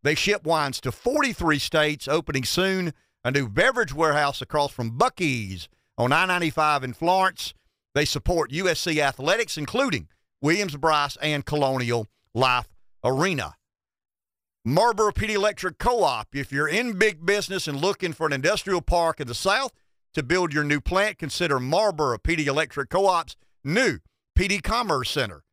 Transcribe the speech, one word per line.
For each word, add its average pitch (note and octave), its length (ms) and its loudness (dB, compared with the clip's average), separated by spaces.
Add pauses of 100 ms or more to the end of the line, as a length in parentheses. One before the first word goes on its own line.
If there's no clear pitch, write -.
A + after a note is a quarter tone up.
They D3 120 2
ship G3+ 300 0
wines D3+ 380 -2
to B2+ 100 -6
forty-three G#3 640 0
states, D3+ 480 0
opening D3 380 -2
soon F#3 480 0 (320)
a B2 80 0
new C3+ 160 0
beverage F#3+ 440 0
warehouse D3 480 0
across D3 300 -2
from A#2 260 -6
Buc-ee's B2+ 720 -2 (300)
on A#2+ 140 2
I E3+ 140 4
ninety-five D#3 580 0
in B2+ 80 -6
Florence. F#3 640 0 (400)
They D3 100 2
support D3 480 0
U F#3 160 0
S D#3+ 120 0
C D#3 200 0
athletics, D#3 580 -2
including D#3+ 500 -2 (320)
Williams-Brice D3+ 800 0
and D3+ 240 -2
Colonial B2+ 640 0 (280)
Life B2 340 2 (340)
Arena. C3 520 0 (1120)
Marlboro G3+ 480 4
Petey G#3 220 -2
Electric G3 440 -2
Co-op. E3+ 560 0
If C#3 180 -6
you're D3 160 0
in G#3+ 300 -2
big F3+ 260 0
business F#3+ 420 0
and C#3 140 -6
looking F3+ 320 -2
for D#3+ 140 -4
an D3 60 0
industrial F3 500 0
park E3 380 0
in C3+ 80 -8
the A#2 60 -8
South A#3 380 0 (400)
to D#3 100 -2
build E3 300 0
your D3 120 0
new D3 160 0
plant, F#3+ 380 0
consider D3+ 400 -2
Marlboro D3 600 2
Petey D#3+ 280 0
Electric C#3+ 440 -2
Co-op's F3+ 460 2 (280)
new D#3+ 340 2 (360)
P F#3 140 4
D G3 120 0
Commerce G3+ 500 -2
Center G#2 320 -4 (100)